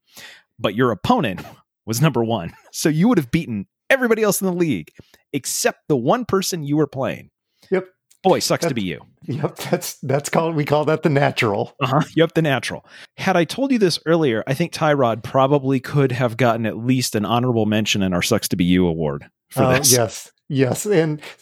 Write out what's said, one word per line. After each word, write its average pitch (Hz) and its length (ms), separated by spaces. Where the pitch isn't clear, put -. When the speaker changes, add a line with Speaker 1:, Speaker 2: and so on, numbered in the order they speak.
Speaker 1:
but 110 180
your 123 160
opponent 110 500
<laughs> - 200
was 113 160
number 123 220
one. 110 300
So - 180
you 160 200
would 233 80
have 139 140
beaten 117 360
everybody 233 340
else 202 180
in 196 60
the 180 60
league 151 360
except - 460
the 147 80
one 180 280
person 185 380
you 143 140
were 156 100
playing. 107 420
Speaker 2:
Yep. 185 180
Speaker 1:
Boy, 170 160
sucks 151 220
to 170 80
Speaker 2:
That 135 60
Speaker 1:
be 107 80
you. 85 180
Speaker 2:
Yep. 151 340
That's, - 380
that's 139 340
called, 165 260
we 147 80
call 147 220
that 156 160
the 180 80
natural. 127 720
Speaker 1:
Uh-huh. 135 200
Yep. 160 200
The 160 80
natural. 131 420
Had 185 180
I 170 100
told 269 260
you 240 80
this 185 260
earlier, 151 400
I 135 80
think 165 200
Tyrod 131 500
probably 135 560
could 135 320
have 117 260
gotten 117 300
at 92 100
least 123 380
an 104 100
honorable 117 400
mention 107 380
in 92 100
our 87 80
Sucks - 280
to - 60
Be 90 80
You 90 220
award 78 400
for 135 140
Speaker 2:
Oh, 127 120
Speaker 1:
this. 135 160
Speaker 2:
yes. 120 400
Yes. 131 380
And, 160 340